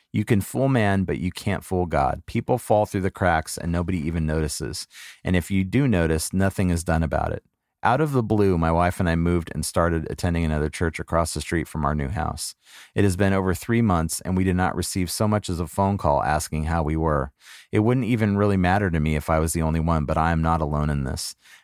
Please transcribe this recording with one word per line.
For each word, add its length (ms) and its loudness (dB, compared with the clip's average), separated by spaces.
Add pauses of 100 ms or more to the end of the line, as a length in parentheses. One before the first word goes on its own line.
(100)
You 140 -2
can 160 2
fool 280 -2
man, 360 2
but 140 -4
you 120 -4
can't 340 -6
fool 200 -2
God. 400 -2
People 320 -2
fall 300 2
through 160 -4
the 80 0
cracks 480 0
and 120 -6
nobody 360 -2
even 180 -2
notices. 600 -4 (360)
And 140 0
if 140 0
you 140 2
do 220 2
notice, 460 2
nothing 380 2
is 120 0
done 200 0
about 300 -2
it. 100 -8 (400)
Out 180 2
of 120 0
the 100 2
blue, 340 4
my 160 2
wife 260 2
and 120 2
I 40 2
moved 400 0
and 80 -6
started 480 0
attending 320 -2
another 280 0
church 280 -4
across 360 0
the 80 -4
street 260 -2
from 160 -4
our 100 0
new 140 -2
house. 460 -6 (400)
It 100 4
has 100 4
been 200 2
over 180 0
three 300 0
months, 400 0
and 160 -2
we 60 2
did 120 2
not 180 0
receive 360 -4
so 180 0
much 220 -2
as 100 -4
a 60 -4
phone 320 0
call 240 2
asking 420 -2
how 180 0
we 140 0
were. 340 0 (400)
It 100 2
wouldn't 260 2
even 320 2
really 180 4
matter 340 2
to 100 0
me 160 2
if 120 -4
I 100 4
was 140 0
the 80 -2
only 200 0
one, 260 0
but 100 -2
I 160 2
am 80 0
not 220 2
alone 260 -2
in 160 -2
this. 320 -8 (280)